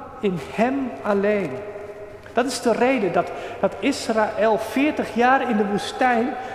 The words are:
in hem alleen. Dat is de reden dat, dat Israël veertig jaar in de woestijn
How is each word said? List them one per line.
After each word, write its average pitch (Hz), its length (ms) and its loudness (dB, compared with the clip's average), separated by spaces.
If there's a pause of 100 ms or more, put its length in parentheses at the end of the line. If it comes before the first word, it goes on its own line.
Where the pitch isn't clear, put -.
(200)
in 180 180 0 (140)
hem 254 380 0 (120)
alleen. 202 480 2 (840)
Dat 247 140 2
is - 140 -4
de 233 120 2
reden 214 400 2
dat, 175 180 0 (300)
dat 190 180 0
Israël 220 800 2
veertig 294 560 -2
jaar 247 360 4
in 214 60 2
de 208 100 4
woestijn 240 680 0 (200)